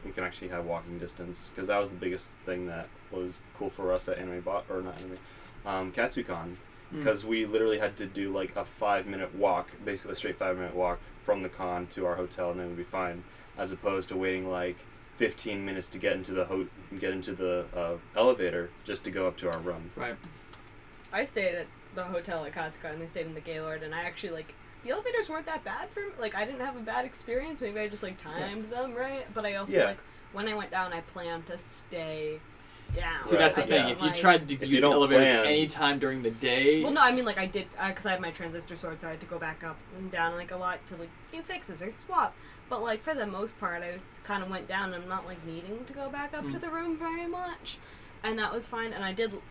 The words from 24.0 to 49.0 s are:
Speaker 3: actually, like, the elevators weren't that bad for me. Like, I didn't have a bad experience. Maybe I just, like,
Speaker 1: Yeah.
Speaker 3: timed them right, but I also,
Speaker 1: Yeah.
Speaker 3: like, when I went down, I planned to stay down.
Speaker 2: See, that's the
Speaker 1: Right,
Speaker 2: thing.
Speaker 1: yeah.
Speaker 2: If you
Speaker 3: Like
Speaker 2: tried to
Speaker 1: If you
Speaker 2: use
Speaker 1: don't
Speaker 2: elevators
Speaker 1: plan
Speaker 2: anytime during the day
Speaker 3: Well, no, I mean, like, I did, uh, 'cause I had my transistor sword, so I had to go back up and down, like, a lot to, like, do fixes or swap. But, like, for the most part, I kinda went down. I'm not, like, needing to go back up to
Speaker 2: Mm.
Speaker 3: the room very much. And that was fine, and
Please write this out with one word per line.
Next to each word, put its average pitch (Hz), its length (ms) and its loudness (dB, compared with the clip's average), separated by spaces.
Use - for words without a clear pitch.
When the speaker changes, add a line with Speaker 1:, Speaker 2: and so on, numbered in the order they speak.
Speaker 3:
actually, 175 280 -6
like, 160 220 -8
the 233 80 -10
elevators 440 380 0
weren't 311 160 -4
that 311 180 -4
bad 294 280 -6
for 415 100 -6
me. 403 60 -4
Like, 214 160 -2
I 202 100 0
didn't 254 140 -6
have 254 160 -4
a 240 60 -10
bad 226 240 -2
experience. 269 560 -4
Maybe 208 180 -4
I 214 80 -2
just, 208 160 -8
like, 185 220 -8
Speaker 1:
Yeah. 156 60 -10
Speaker 3:
timed 214 220 -6
them 247 240 -2
right, 262 400 -4
but 214 120 -2
I 202 100 -2
also, 196 220 2
Speaker 1:
Yeah. 190 80 8
Speaker 3:
like, 196 140 0
when 202 160 -2
I 214 60 -2
went 208 160 -4
down, 185 200 0
I 170 100 -4
planned 170 460 -6
to 175 100 -8
stay 156 840 -6
down. 165 320 0
Speaker 2:
See, 165 120 6
that's 156 180 10
the 151 60 4
Speaker 1:
Right, - 80 0
Speaker 2:
thing. 135 180 8
Speaker 1:
yeah. 120 60 2
Speaker 2:
If - 80 -2
you 156 60 4
Speaker 3:
Like 156 100 4
Speaker 2:
tried 160 320 8
to 143 60 0
Speaker 1:
If 131 80 -4
you 139 40 -2
Speaker 2:
use 135 140 8
Speaker 1:
don't 143 120 10
Speaker 2:
elevators 135 360 12
Speaker 1:
plan 113 160 10
Speaker 2:
anytime 151 540 4
during 131 220 2
the 117 100 2
day 131 520 6
Speaker 3:
Well, 294 80 4
no, 294 100 8
I 254 120 12
mean, 254 120 2
like, 196 120 0
I 190 80 0
did, 185 220 -2
uh, 190 140 2
'cause - 120 -6
I 196 60 2
had 185 80 2
my 170 120 -4
transistor 165 440 -8
sword, 165 240 -6
so 165 80 -8
I 160 40 -6
had 160 100 -8
to 175 40 -12
go 170 140 -6
back 160 240 -6
up 160 140 -6
and 190 140 -8
down, 170 240 0
like, 175 160 -8
a 185 60 -6
lot 180 300 -2
to, 180 100 -12
like, 165 120 -10
do 330 100 -10
fixes 330 400 -8
or 190 100 -6
swap. 330 440 0
But, 226 140 -2
like, 220 200 0
for 311 120 0
the 233 100 0
most 202 340 -4
part, 175 240 -2
I 175 160 -8
kinda 196 200 0
went 190 200 -6
down. 190 260 -2
I'm 175 140 -8
not, 185 180 -4
like, 175 200 -12
needing 185 400 -8
to 277 80 -14
go 277 160 -6
back 285 240 -6
up 302 180 -4
to 269 60 -4
Speaker 2:
Mm. - 40 -6
Speaker 3:
the 339 80 -6
room 330 280 -2
very 330 280 -4
much. 359 520 -6
And 220 160 -2
that 208 160 0
was 233 140 -4
fine, 226 240 -4
and 196 120 -4